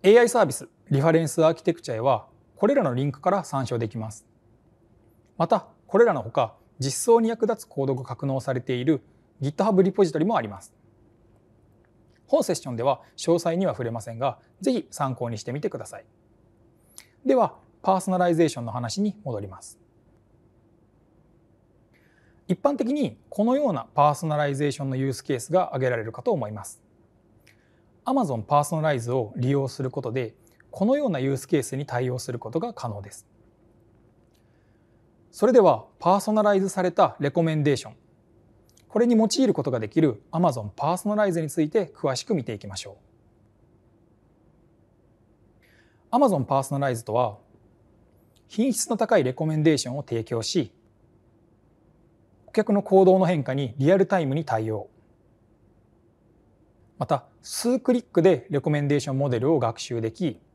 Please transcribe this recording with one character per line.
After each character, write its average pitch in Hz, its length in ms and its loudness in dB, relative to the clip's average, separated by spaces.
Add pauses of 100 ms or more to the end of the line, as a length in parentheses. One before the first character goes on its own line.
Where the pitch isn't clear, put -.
エ 202 120 6
ー 240 80 10
ア - 20 6
イ 233 60 4
サ 240 120 0
ー 190 40 6
ビ 120 80 -4
ス、 - 160 -12 (200)
リ 135 120 2
フ 156 60 4
ァ 165 40 6
レ 160 100 6
ン 156 60 -2
ス 156 180 2
ア 165 40 6
ー 165 60 0
キ - 80 -20
テ 170 100 0
ク - 80 -8
チ 139 100 -12
ャ 113 40 -6
へ 110 40 -6
は、 120 280 0 (280)
こ 202 120 0
れ 277 80 4
ら 262 80 2
の 127 120 0
リ 131 80 -2
ン 143 80 -2
ク - 100 -14
か 180 100 0
ら 190 120 -2
参 135 240 -4
照 123 100 -4
で 113 120 -4
き - 80 -12
ま 110 140 -10
す。 - 140 -20 (1120)
ま 165 100 0
た、 196 200 0 (200)
こ 196 100 0
れ 233 80 8
ら 208 80 2
の 131 80 -2
ほ 107 100 -10
か、 120 240 -2 (240)
実 131 240 -4
装 233 160 6
に 226 80 0
役 226 200 -2
立 - 160 -4
つ - 20 -18
コ - 180 -6
ー 131 40 -2
ド 135 80 0
が 127 80 -10
格 127 220 -10
納 135 140 -4
さ 131 140 -6
れ 123 80 -4
て 127 140 -4
い 123 100 -4
る 151 160 2 (400)
GitHub 190 400 2
リ 185 100 4
ポ 196 140 2
ジ 160 80 -4
ト 156 60 -4
リ 160 60 2
も 214 120 -2
あ 131 40 -2
り 113 60 -8
ま 95 140 -14
す。 - 160 -20 (1500)
本 294 140 4
セ 185 100 -2
ッ - 20 0
シ - 120 -12
ョ 127 40 -8
ン 117 40 -6
で 113 80 -4
は 135 180 0 (160)
詳 - 160 0
細 170 220 0
に 190 100 0
は 143 80 -2
触 120 120 -6
れ 113 60 -4
ま 113 100 -8
せ 117 120 -14
ん 113 60 -14
が、 131 180 -2 (240)
ぜ 254 100 0
ひ 233 200 -4
参 131 240 -4
考 120 160 -6
に 110 80 -8
し - 40 -14
て 120 80 -8
み 143 100 -6
て 208 80 -4
く 139 100 -10
だ - 80 -14
さ 107 100 -18
い。 - 80 -20 (1200)
で 269 80 4
は、 233 220 2 (260)
パ 190 160 2
ー - 40 0
ソ 190 100 -4
ナ 185 80 0
ラ 175 100 4
イ 165 60 2
ゼ 165 100 4
ー 147 40 2
シ - 100 -8
ョ - 20 -8
ン 120 40 -8
の 113 60 -8
話 120 300 -6
に 208 220 -2
戻 113 160 -6
り 101 80 -8
ま 92 160 -18
す。 - 160 -20 (2750)
一 185 140 -2
般 285 140 2
的 254 180 -2
に 269 240 -4 (120)
こ 208 160 -2
の 254 100 2
よ 285 140 0
う 180 40 -2
な 120 220 -6
パ 147 160 4
ー 143 40 -2
ソ 165 120 -8
ナ 151 100 -2
ラ 147 100 0
イ 143 80 -2
ゼ 147 120 -2
ー 139 40 -2
シ 143 100 -10
ョ - 20 -6
ン 135 80 -6
の 127 40 -4
ユ 135 140 -2
ー 127 40 -4
ス - 100 -12
ケ 139 120 -4
ー 117 40 -6
ス - 120 -10
が 180 180 2
挙 131 120 -6
げ 131 80 0
ら 120 80 -2
れ 110 60 -6
る 113 80 -10
か - 100 -14
と 247 100 -2
思 127 160 -2
い 107 40 -10
ま 104 140 -12
す。 - 160 -20 (1200)
Amazon 170 380 -2
パ 147 180 4
ー - 20 0
ソ 165 120 -4
ナ 156 80 -2
ラ 156 100 2
イ 123 60 -2
ズ 117 120 -6
を 117 240 -2
利 127 160 0
用 139 160 0
す 135 140 -10
る 131 80 -4
こ 139 140 -8
と 117 80 -6
で、 123 240 -6 (340)
こ - 160 -4
の 254 120 4
よ 285 100 -2
う - 20 0
な 151 100 -2
ユ 135 140 0
ー 131 40 -2
ス - 100 -12
ケ 156 120 2
ー 131 40 -2
ス - 120 -8
に 143 120 -6
対 127 240 -2
応 127 80 -6
す - 120 -10
る 120 60 -6
こ 110 140 -12
と - 80 -4
が 233 140 -6
可 - 160 -10
能 101 120 -10
で 87 100 -16
す。 - 140 -20 (2000)
そ - 160 2
れ 254 60 4
で 247 60 8
は、 151 260 4 (140)
パ 185 180 2
ー - 20 0
ソ 214 140 -4
ナ 214 100 2
ラ 208 120 4
イ 196 40 4
ズ 190 100 -2
さ 185 120 -4
れ 180 100 0
た 175 280 2
レ 143 120 -2
コ 170 120 0
メ 160 100 0
ン 151 100 0
デ 143 100 4
ー - 20 2
シ - 100 -10
ョ 107 40 -14
ン、 - 60 -20 (920)
こ - 80 -2
れ 233 80 4
に 240 100 4
用 220 100 6
い 262 220 2
る 202 60 2
こ 151 80 -2
と 135 80 -4
が 120 100 -2
で 107 80 -6
き 156 140 2
る 135 300 0
Amazon 135 440 0
パ 156 200 -2
ー - 20 -8
ソ 202 120 -6
ナ 208 60 -2
ラ 208 120 2
イ 190 40 0
ズ 165 100 -2
に 156 80 -6
つ - 120 -2
い 151 80 0
て 190 260 -2
詳 135 200 -2
し - 80 -8
く 226 100 -4
見 143 100 -2
て 113 100 -8
い 98 60 -10
き - 60 -16
ま 95 100 -12
し - 120 -12
ょ - 100 -20 (3250)
う。 220 40 -2
Amazon 208 300 4
パ 135 160 0
ー - 20 -4
ソ 139 160 -4
ナ 139 80 0
ラ 131 40 0
イ 120 40 -2
ズ 117 100 -12
と 107 80 -4
は、 113 240 0 (1120)
品 240 260 0
質 - 140 -4
の 214 100 -2
高 220 220 4
い 139 40 2
レ 131 100 -2
コ 160 120 -4
メ 156 100 -2
ン 156 60 0
デ 156 140 4
ー - 20 -2
シ - 100 -6
ョ - 40 -8
ン 139 80 -8
を - 20 -10
提 113 220 -4
供 113 180 -4
し、 135 320 -4 (1700)
顧 - 60 -20
客 214 200 0
の 202 80 2
行 190 240 6
動 185 140 6
の 180 80 2
変 160 160 0
化 131 100 -6
に 135 240 -6
リ 143 140 2
ア 196 60 6
ル 190 100 2
タ 185 140 0
イ 151 40 -2
ム 131 80 -2
に 160 100 -4
対 110 280 -2
応。 107 180 -8 (2000)
ま - 80 -6
た、 - 220 -4 (160)
数 - 360 -2
ク 247 140 0
リ 240 60 2
ッ - 120 -10
ク 170 120 2
で 170 260 4
レ 143 100 -2
コ 156 120 -2
メ 147 80 0
ン 143 80 -2
デ 147 100 4
ー - 20 2
シ 135 120 -6
ョ - 20 -4
ン 135 60 -2
モ 143 100 0
デ 120 100 0
ル 135 120 2
を 156 80 2
学 113 200 -2
習 117 220 -6
で 113 100 -4
き 156 300 -6 (140)